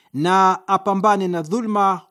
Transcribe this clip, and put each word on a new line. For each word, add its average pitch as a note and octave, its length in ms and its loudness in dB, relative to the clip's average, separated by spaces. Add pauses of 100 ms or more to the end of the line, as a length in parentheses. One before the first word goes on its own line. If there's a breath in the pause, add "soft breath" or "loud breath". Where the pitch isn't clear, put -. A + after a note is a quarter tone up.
(140)
na F#3 440 2 (100)
apambane G3 600 0
na F3 140 -4
dhulma, G3+ 580 -2 (100)